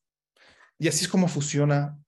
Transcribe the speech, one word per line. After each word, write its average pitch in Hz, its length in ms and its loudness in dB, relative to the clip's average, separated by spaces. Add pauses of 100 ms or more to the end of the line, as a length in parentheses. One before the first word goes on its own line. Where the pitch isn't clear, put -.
(800)
Y 156 80 0
así 151 180 -2
es - 60 -6
como 185 160 4
funciona 143 680 0 (120)